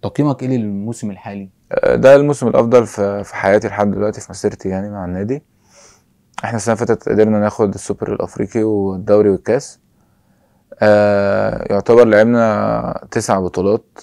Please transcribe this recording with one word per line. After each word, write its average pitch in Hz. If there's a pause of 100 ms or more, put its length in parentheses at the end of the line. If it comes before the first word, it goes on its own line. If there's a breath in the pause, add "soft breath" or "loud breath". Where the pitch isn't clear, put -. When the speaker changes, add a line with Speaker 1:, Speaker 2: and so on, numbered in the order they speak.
Speaker 1:
تقييمك 135
إيه 127
للموسم 107
الحالي؟ 98 (240)
Speaker 2:
آه، -
ده 131
الموسم 143
الأفضل 117
في، 101
في -
حياتي 101
لحد 104
دلوقتي 101
في -
مسيرتي 98
يعني 95
مع 101
النادي. 101 (1000 soft breath)
إحنا 113
السنة 110
اللي 113
فاتت 110
قدرنا 107
ناخد 104
السوبر 101
الأفريقي 104
والدوري 104
والكاس. 107 (1000)
آه، 104
يعتبر 117
لعبنا 110 (100)
تسع 110
بطولات 95